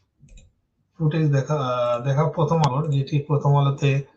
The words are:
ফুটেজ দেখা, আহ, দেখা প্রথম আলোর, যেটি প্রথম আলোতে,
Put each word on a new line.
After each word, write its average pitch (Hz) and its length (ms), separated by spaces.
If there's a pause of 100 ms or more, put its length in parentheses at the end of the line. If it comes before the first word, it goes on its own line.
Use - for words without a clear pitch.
(1000)
ফুটেজ 156 340
দেখা, 139 220
আহ, 123 500
দেখা 143 240
প্রথম 160 300
আলোর, 147 320
যেটি 139 280
প্রথম 143 380
আলোতে, 139 460 (140)